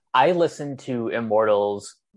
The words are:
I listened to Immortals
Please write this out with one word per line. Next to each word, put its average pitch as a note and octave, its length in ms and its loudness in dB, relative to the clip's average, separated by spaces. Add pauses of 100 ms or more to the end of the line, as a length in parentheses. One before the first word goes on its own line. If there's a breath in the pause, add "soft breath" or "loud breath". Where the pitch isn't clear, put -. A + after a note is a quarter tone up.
(140)
I C#3 180 4
listened D3 480 -2
to A#2+ 300 -6
Immortals G#2 840 0 (220)